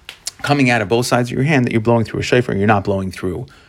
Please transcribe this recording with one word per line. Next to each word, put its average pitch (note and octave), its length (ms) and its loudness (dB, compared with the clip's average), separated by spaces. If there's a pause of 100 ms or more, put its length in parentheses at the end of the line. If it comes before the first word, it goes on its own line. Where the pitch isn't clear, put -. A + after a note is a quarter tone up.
(420)
coming C#3 260 2
out A#2 140 2
of F#2+ 60 -4
both A#2 180 2
sides B2 240 0
of - 40 -6
your C3+ 100 0
hand, C#3+ 200 2
that - 80 -2
you're A2+ 80 2
blowing A#2 240 2
through - 160 -6
a - 20 -4
shofar B2 300 2
and G2+ 80 -2
you're G2+ 60 2
not G#2 180 2
blowing F#2+ 260 -2
through F#2 360 -8 (220)